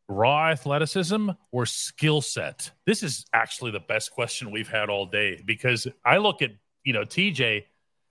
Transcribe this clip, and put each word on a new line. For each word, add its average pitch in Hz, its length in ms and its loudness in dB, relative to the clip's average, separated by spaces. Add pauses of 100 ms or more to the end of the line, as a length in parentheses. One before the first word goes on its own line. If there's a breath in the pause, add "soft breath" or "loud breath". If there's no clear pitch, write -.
raw 131 440 4
athleticism 160 800 0 (200)
or 120 140 0
skill - 560 0
set?" - 500 -6 (140)
This 208 180 2
is 147 300 -6
actually 113 380 0
the 104 100 -6
best 110 320 -2
question 120 360 -6
we've 107 200 -6
had 107 200 0
all 101 180 -2
day, 98 380 0
because 113 420 0 (180)
I 143 140 6
look 208 220 2
at, 123 100 -2 (340)
you 131 80 0
know, 107 100 -2
T 196 280 0
J, 117 360 0 (440)